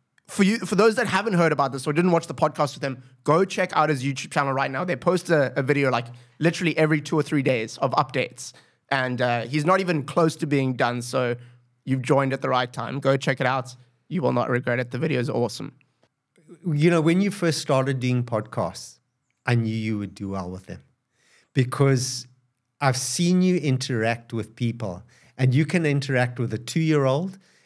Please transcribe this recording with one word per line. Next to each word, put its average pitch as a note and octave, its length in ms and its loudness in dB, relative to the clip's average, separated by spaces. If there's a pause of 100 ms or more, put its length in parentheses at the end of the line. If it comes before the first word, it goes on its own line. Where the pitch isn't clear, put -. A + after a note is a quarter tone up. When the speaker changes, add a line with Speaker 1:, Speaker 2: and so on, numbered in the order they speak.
(260)
Speaker 1:
for - 160 -2
you, G3+ 180 4
for F#3+ 160 -4
those G#3+ 180 6
that A3+ 120 0
haven't G3 280 0
heard E3 180 4
about C#3 200 0
this C3 140 -10
or D3+ 60 0
didn't F3 200 2
watch E3 160 0
the D3 60 -10
podcast D3+ 420 0
with B2 60 -10
him, C3 200 -6 (220)
go D#3+ 200 4
check F#3 320 -2
out D#3 140 4
his C3+ 120 -2
YouTube C3+ 280 -4
channel C#3 240 0
right C3+ 160 0
now. C3+ 160 -4
They F3 100 -2
post F3 320 0
a, C#3+ 260 2
a C#3 80 0
video, C#3 280 2
like, A#2+ 160 0 (320)
literally E3 400 0
every D#3 240 2
two D3 160 -4
or D3 40 4
three C#3+ 200 0
days A#2+ 340 -2
of C3+ 160 -2
updates. - 600 -2 (360)
And, B2+ 300 -2
uh, A#2+ 220 0
he's C#3+ 240 -2
not F#3+ 140 4
even F3 240 -2
close E3 320 2
to E3 100 -4
being C3+ 300 0
done, B2 260 -2
so B2 340 -2 (480)
you've C3 160 -2
joined C3+ 320 2
at C3+ 80 -4
the C3+ 80 -4
right B2 240 0
time. B2 280 -8
Go C3+ 180 2
check C3 200 -2
it C3 80 0
out. B2+ 300 -4 (320)
You E3 140 -4
will B2+ 100 2
not A#2+ 160 0
regret B2 320 0
it. B2 120 -8
The B2 60 -6
videos B2+ 300 -2
are - 80 -4
awesome. A#2 360 -4 (960)
Speaker 2:
You D3+ 220 4
know, E3+ 140 4
when E3 180 4
you G3+ 100 0
first E3+ 300 -2
started C3 400 0
doing B2 240 0
podcasts, G#2+ 720 -6 (500)
I A#2+ 80 2
knew A2+ 200 0
you A2 240 -2
would G2 160 -6
do G2+ 140 -8
well F#2+ 220 -6
with F#2 160 -14
them - 160 -16 (720)
because C3 720 0 (540)
I've C3+ 160 2
seen F3+ 460 0
you F#3 140 4
interact B2 760 -2
with A2 220 -6
people, A2+ 480 -4 (340)
and C3 180 4
you D#3 100 4
can E3 220 0
interact C3 520 0
with A#2 140 -4
a G#2+ 60 -4
two-year-old D#3 800 0 (280)